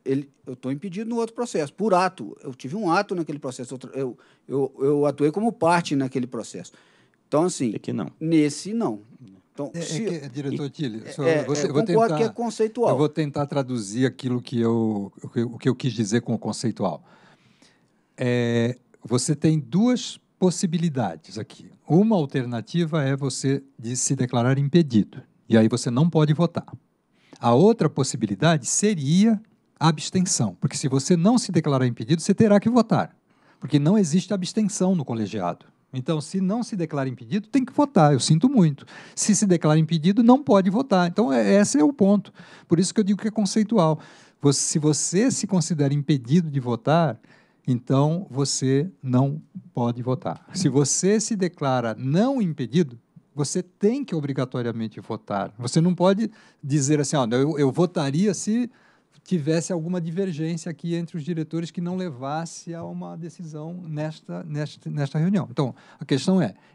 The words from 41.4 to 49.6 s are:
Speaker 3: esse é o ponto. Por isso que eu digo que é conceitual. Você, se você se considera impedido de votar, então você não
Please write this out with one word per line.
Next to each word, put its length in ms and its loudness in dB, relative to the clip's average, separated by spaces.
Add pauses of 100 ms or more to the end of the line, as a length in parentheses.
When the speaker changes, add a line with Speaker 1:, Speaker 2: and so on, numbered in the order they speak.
Speaker 3:
esse 180 2
é 40 4
o 100 4
ponto. 400 2 (340)
Por 120 4
isso 140 2
que 60 -2
eu 40 4
digo 180 0
que 60 -4
é 40 -6
conceitual. 680 0 (420)
Você, 200 2
se 180 -2
você 500 0
se 160 -4
considera 480 0
impedido 560 0
de 100 -2
votar, 600 0 (480)
então 600 0
você 600 -2 (140)
não 360 0 (320)